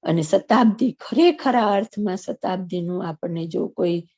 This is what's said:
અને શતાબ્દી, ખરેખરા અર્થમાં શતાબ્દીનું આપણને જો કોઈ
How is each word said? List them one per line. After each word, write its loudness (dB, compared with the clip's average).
અને 0
શતાબ્દી, 2
ખરેખરા 2
અર્થમાં -2
શતાબ્દીનું -6
આપણને -6
જો -4
કોઈ -2